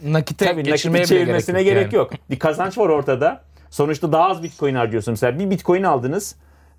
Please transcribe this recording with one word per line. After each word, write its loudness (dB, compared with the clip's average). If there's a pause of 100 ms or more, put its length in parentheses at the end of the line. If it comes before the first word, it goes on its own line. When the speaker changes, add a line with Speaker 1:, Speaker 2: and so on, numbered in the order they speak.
Speaker 1:
nakite -2
Speaker 2:
tabii, 0
nakite -2
Speaker 1:
geçirmeye 0
bile 2
Speaker 2:
çevirmesine 2
Speaker 1:
gerek 4
yok 0
Speaker 2:
gerek -6
Speaker 1:
yani. 4
Speaker 2:
yok. -8
Bir -4
kazanç -2
var 4
ortada. 0 (280)
Sonuçta -2
daha 4
az -4
Bitcoin -4
harcıyorsun. -2
Mesela 0
bir -2
Bitcoin 0
aldınız. -2 (420)